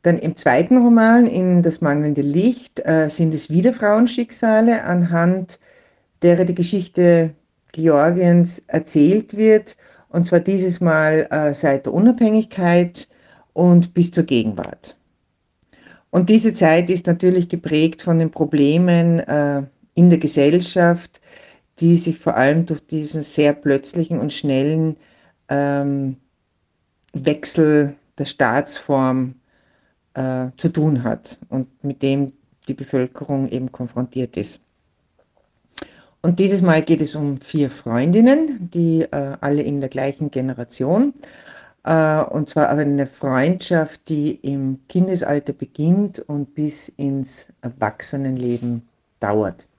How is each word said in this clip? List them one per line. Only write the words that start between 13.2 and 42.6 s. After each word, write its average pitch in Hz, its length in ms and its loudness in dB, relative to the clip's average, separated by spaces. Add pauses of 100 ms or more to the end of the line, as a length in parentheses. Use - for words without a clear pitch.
und 175 420 4
bis 175 160 0
zur 165 140 0
Gegenwart. 110 680 -4 (1160)
Und 175 180 2
diese 220 240 4
Zeit 175 380 2
ist 180 160 -2
natürlich 175 420 0
geprägt 160 540 -2
von 165 160 2
den 160 100 0
Problemen, 165 920 2
äh, 143 420 -2 (320)
in 175 160 6
der 165 80 4
Gesellschaft, 170 1000 0 (600)
die 170 160 4
sich 170 200 -2
vor - 200 -4
allem 147 280 2
durch 156 220 -8
diesen 156 340 -6
sehr 147 300 0
plötzlichen 143 680 -2
und 139 140 -4
schnellen, 151 640 -2 (540)
ähm, 143 680 -4 (960)
Wechsel 151 840 0 (200)
der 151 60 -8
Staatsform, 131 1120 -2 (760)
äh, 131 320 -6 (100)
zu - 140 -4
tun 151 340 -2
hat 113 340 -8 (120)
und 131 180 -6 (160)
mit 139 180 -8
dem 135 300 -2 (380)
die 127 40 -8
Bevölkerung 135 760 -6
eben 127 240 -8
konfrontiert 127 640 -8
ist. - 240 -10 (1600)
Und 175 180 0
dieses 196 220 2
Mal 165 200 4
geht 156 200 0
es 151 120 -4
um 147 240 -4
vier 143 320 -4
Freundinnen, 208 1040 0
die, 165 280 0
äh, 143 400 -6
alle 143 200 0
in 143 200 -4
der 135 80 -8
gleichen 139 420 -6
Generation, 131 840 -4 (680)
äh, 156 400 2
und 151 260 -6
zwar 151 200 0